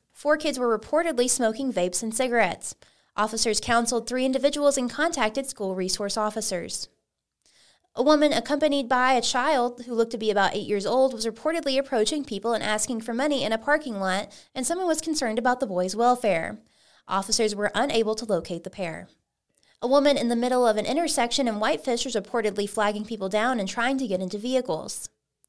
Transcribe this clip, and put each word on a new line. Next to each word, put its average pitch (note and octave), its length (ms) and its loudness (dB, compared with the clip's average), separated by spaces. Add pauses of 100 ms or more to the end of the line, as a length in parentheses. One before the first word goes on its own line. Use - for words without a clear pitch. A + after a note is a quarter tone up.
(120)
Four D4 240 2
kids D4+ 240 -2
were A#3 180 2
reportedly B3+ 520 0
smoking B3 420 0
vapes F3+ 320 -2
and A3 100 -6
cigarettes. A#3 640 0 (400)
Officers A3 460 0
counseled A#3 460 0
three B3+ 180 0
individuals C#4+ 520 2
and B3 120 -2
contacted C4+ 580 -2
school F#3+ 260 -6
resource F#3+ 440 -2
officers. G#3+ 720 -4 (1080)
A - 40 0
woman D4 280 6
accompanied C#4 560 0
by B3+ 260 4
a B3 100 4
child B3 640 0
who B3+ 80 -6
looked A3+ 160 2
to A#3+ 80 -4
be G#3+ 100 0
about G3 260 4
eight G3+ 120 -4
years G3+ 180 -2
old B3+ 280 4
was A3 120 -6
reportedly C#4 540 -2
approaching C4+ 440 0
people A#3 300 -4
and G#3+ 100 -2
asking G#3+ 380 -2
for A#3 100 -8
money C4 320 0
in F#3 80 -2
a A3+ 60 0
parking C#4 420 0
lot, F#3+ 320 -2 (220)
and C4 140 -4
someone F4+ 180 -2
was D#4+ 160 2
concerned B3 380 -2
about B3 200 2
the C4+ 60 0
boy's F#3 300 -2
welfare. A3 640 2 (480)
Officers G#3 480 0
were G3+ 180 -2
unable A3+ 400 0
to A3 100 -6
locate F3+ 400 -4
the F#3 60 -12
pair. F3+ 400 -10 (720)
A A#3+ 60 -4
woman C#4 280 6
in A#3 140 0
the A#3+ 60 2
middle B3 320 4
of G#3+ 100 4
an G#3 80 0
intersection C4 600 0
in G#3 120 -2
Whitefish B3+ 460 0
was B3 80 -6
reportedly G3+ 560 -2
flagging G#3 340 0
people G#3+ 260 -6
down A3+ 300 0
and F#3+ 80 -2
trying B3 300 -2
to C4 100 -2
get F#3+ 140 -2
into F#3 160 -6
vehicles. B3 720 -4 (400)